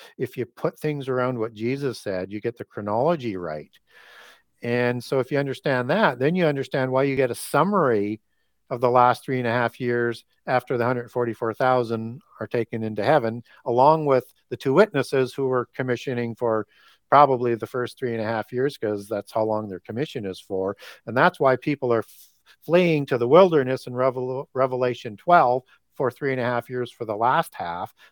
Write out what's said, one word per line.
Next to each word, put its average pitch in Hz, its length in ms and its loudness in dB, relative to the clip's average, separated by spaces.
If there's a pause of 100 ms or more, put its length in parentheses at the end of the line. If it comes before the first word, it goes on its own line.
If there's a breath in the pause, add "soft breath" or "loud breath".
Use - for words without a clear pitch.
(180 loud breath)
if - 180 -8
you 123 80 -6
put - 340 -8
things 143 300 -6
around 127 300 -2
what 113 160 -6
Jesus 127 440 -4
said, 95 320 -6
you 104 80 -10
get 117 200 -6
the - 80 -14
chronology 113 720 -2
right. 78 340 -10 (880 loud breath)
And 123 420 0
so 135 180 0
if 120 120 -4
you 143 60 0
understand 131 500 -2
that, 160 300 4
then 143 160 4
you 185 100 2
understand 135 480 0
why 131 120 4
you 139 120 0
get 131 140 2
a 117 40 -6
summary 139 840 0 (500)
of 123 120 -4
the 123 80 4
last 123 340 4
three 131 140 -2
and 123 100 -2
a 113 40 0
half 120 280 -2
years 120 460 -2 (200)
after 131 300 -2
the 117 80 0
hundred 120 260 -2
forty-four 117 440 -4
thousand 120 680 -2 (180)
are 110 80 -8
taken 113 360 -4
into 107 200 -4
heaven, 117 400 0 (220 soft breath)
along 143 400 4
with 135 260 0 (200)
the 120 80 -6
two 135 160 -2
witnesses 139 580 2
who 135 140 -4
were 127 280 -2
commissioning 120 600 -4
for 110 320 -2 (420 soft breath)
probably 131 460 4
the 113 120 -6
first 123 320 -8
three 120 140 -6
and 113 80 -4
a 107 60 -4
half 110 260 -6
years, 131 240 -2
'cause 104 320 -4
that's 104 240 -8
how 113 100 0
long 107 260 -2
their 92 120 -12
commission 113 460 -8
is 92 120 -8
for. 95 380 -6 (300 loud breath)
And 113 100 -10
that's 170 240 2
why 131 160 4
people 127 380 -2
are 113 60 2
f-, - 280 -14 (320 soft breath)
fleeing 160 460 2
to 135 100 0
the 117 120 0
wilderness 143 580 4
in 127 80 -12
Revel-, 127 580 -4
Revelation 127 640 -2
twelve 131 460 4 (320 soft breath)
for 131 160 -2
three 139 220 -4
and 127 80 -4
a 120 40 -2
half 120 240 -4
years 123 240 -8
for 113 140 -10
the 107 100 -4
last 131 380 0
half. 87 400 -10 (180 soft breath)